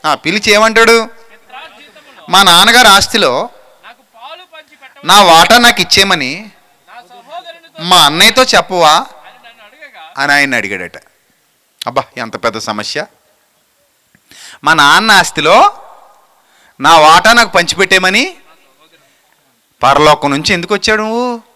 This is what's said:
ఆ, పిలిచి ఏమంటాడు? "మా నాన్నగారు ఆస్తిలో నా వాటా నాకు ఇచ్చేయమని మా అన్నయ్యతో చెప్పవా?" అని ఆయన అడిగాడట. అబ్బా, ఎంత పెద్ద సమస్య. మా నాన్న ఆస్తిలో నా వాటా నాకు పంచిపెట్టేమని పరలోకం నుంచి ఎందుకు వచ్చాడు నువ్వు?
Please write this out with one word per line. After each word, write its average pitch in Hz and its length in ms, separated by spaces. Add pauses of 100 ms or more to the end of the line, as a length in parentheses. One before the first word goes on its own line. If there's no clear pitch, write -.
ఆ, 151 100
పిలిచి 202 360
ఏమంటాడు? 220 580 (1200)
"మా 185 140
నాన్నగారు 208 440
ఆస్తిలో 196 640 (1600)
నా 202 180
వాటా 180 340
నాకు 240 240
ఇచ్చేయమని 185 720 (1300)
మా 170 260
అన్నయ్యతో 208 380
చెప్పవా?" 180 640 (1120)
అని 143 140
ఆయన 139 240
అడిగాడట. 95 420 (880)
అబ్బా, 131 160 (140)
ఎంత 113 260
పెద్ద 110 140
సమస్య. 107 480 (1600)
మా 151 100
నాన్న 160 380
ఆస్తిలో 196 720 (1000)
నా 156 160
వాటా 165 360
నాకు 233 160
పంచిపెట్టేమని 190 880 (1500)
పరలోకం 143 480
నుంచి 147 220
ఎందుకు 170 200
వచ్చాడు 214 280
నువ్వు? 233 400 (140)